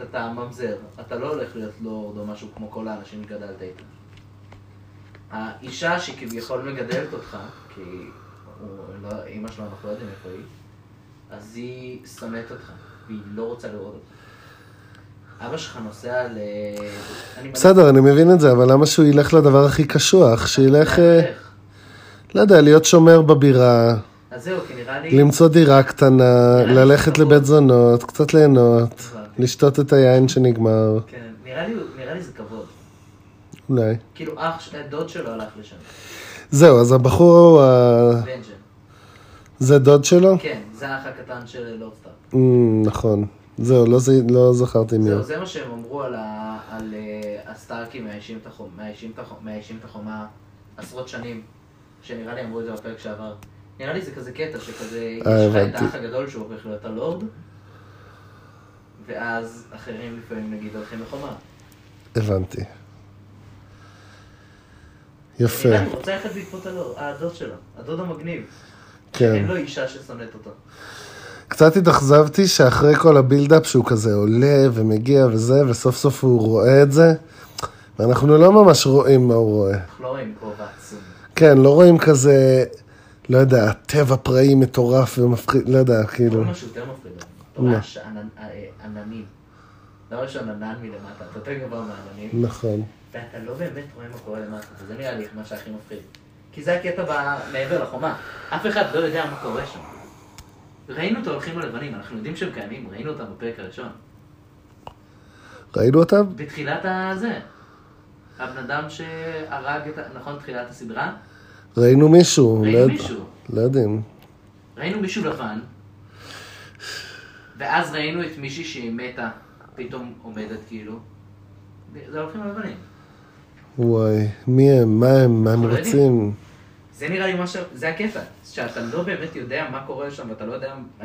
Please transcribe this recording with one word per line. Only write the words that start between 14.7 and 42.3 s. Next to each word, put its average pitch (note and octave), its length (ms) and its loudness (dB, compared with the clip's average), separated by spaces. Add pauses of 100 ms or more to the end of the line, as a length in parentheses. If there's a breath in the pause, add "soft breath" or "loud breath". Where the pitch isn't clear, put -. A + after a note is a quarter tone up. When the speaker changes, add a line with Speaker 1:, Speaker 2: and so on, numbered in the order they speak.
Speaker 1:
אבא A#2 100 -12
שלך - 260 -16
נוסע B2 440 -10
ל-, - 0 -
אני G#2 480 -12 (680 loud breath)
מניח C3+ 100 -16
Speaker 2:
בסדר, F#3 360 6
אני C3+ 120 6
מבין D3 320 6
את F3 60 4
זה, C#3+ 120 6
אבל B2+ 200 4
למה C#3+ 140 4
שהוא D3+ 200 4
ילך C#3+ 280 2
לדבר C#3+ 320 6
הכי C#3+ 180 0
קשוח? C#3+ 640 2
שילך, D3 520 2
Speaker 1:
לאן E3+ 80 6
Speaker 2:
אה, E3+ 100 6 (120)
Speaker 1:
ילך? - 220 -18 (840 soft breath)
Speaker 2:
לא G3 60 2
יודע, G3 200 8
להיות D3+ 240 8
שומר E3 360 8
בבירה, B2 720 4 (360)
Speaker 1:
אז - 120 -16
זהו, F3+ 240 -8
כי C3 80 -18
נראה B2 240 -12
לי - 180 -8
Speaker 2:
למצוא D3 300 6
דירה C#3+ 360 6
קטנה, C3 320 2 (420)
Speaker 1:
נראה B2 80 4
לי A#2+ 80 2
Speaker 2:
ללכת C3+ 320 6
Speaker 1:
זה D#3 60 0
כבוד. D3+ 220 4
Speaker 2:
לבית C#3+ 120 6
זונות, B2 580 4
קצת - 300 -4
ליהנות, A#2+ 680 4 (100)
Speaker 1:
הבנתי. A2 320 -8
Speaker 2:
לשתות C3+ 360 0
את C#3+ 140 0
היין C3 340 4
שנגמר. A2+ 800 0
Speaker 1:
כן, - 140 -20 (220)
נראה D3 240 -12
לי, A3+ 60 -8 (240)
נראה C3+ 160 -14
לי F3+ 100 -12
זה C3+ 80 -20
כבוד. A2 340 -18 (1040)
Speaker 2:
אולי. A2+ 260 0 (200)
Speaker 1:
כאילו, D#3 220 -14
אח E3 240 -8
ש-, - 140 -20 (140)
דוד D#3 200 -10
שלו D#3 220 -14
הלך A2 160 -14 (120)
לשם. - 160 -20 (760 loud breath)
Speaker 2:
זהו, C#3 280 8
אז A#2+ 120 4
הבחור E3 460 6
הוא E3 240 10
ה-, B2 500 6 (140)
Speaker 1:
בנג'ן. B2+ 160 -12 (1160 soft breath)
Speaker 2:
זה C3+ 200 4
דוד C#3+ 260 6
שלו? F#3 340 4
Speaker 1:
כן, - 200 -10 (140)
זה C3+ 160 -14
האח C3+ 160 -12
הקטן B2 420 -16
של A#2 320 -16
לורד A2+ 220 -18
סטארק. - 120 -20 (200)